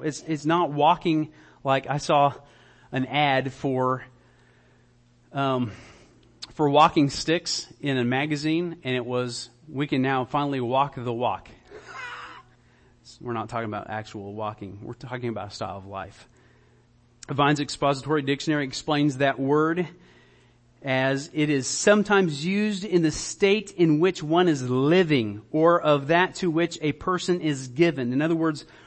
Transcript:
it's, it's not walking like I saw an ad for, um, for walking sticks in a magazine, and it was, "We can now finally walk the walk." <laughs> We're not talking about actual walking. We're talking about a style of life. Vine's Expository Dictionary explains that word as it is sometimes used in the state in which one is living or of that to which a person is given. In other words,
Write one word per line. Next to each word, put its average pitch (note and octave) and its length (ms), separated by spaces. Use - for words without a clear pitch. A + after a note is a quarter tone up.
it's, D3 240
it's D3 200
not E3 260
walking D#3 600
like C3+ 240
I C#3 100
saw C#3+ 360
an C3 140
ad C3 480
for, B2+ 500
um, C3 380
for D3+ 140
walking D3 440
sticks - 680
in C3+ 200
a B2 40
magazine, D3+ 800
and B2+ 120
it B2 100
was, B2 460
"We C#3 140
can C#3 160
now C3 240
finally C#3+ 360
walk C3 360
the A#2+ 160
walk." A2+ 400
<laughs> - 80
We're A#2+ 120
not A2 160
talking A#2 180
about G#2 220
actual G#2 440
walking. G#2 480
We're A#2+ 120
talking B2 360
about G#2 220
a - 40
style G2 220
of G2 80
life. G2 420
Vine's C#3+ 320
Expository C#3 640
Dictionary C#3+ 420
explains C#3+ 520
that C3+ 220
word D#3 480
as C3+ 500
it D3+ 180
is C#3 160
sometimes G3+ 800
used G3+ 380
in F3+ 200
the D#3 80
state G3+ 600
in D#3+ 280
which F3+ 220
one E3+ 280
is C3+ 180
living C3 840
or E3 280
of D3 280
that F3 280
to F3+ 160
which E3+ 300
a D3+ 100
person F3+ 500
is C3+ 280
given. C3+ 420
In C3+ 100
other E3 140
words, D#3+ 300